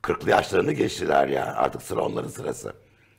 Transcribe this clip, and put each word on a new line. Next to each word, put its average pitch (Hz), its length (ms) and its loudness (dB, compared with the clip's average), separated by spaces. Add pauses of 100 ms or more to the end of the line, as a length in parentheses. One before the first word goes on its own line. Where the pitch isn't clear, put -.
kırklı - 280 -2
yaşlarını 98 420 4
geçtiler 80 560 2
ya. 67 280 -2
Artık 65 260 0
sıra - 180 -4
onların - 280 -2
sırası. - 440 -8 (460)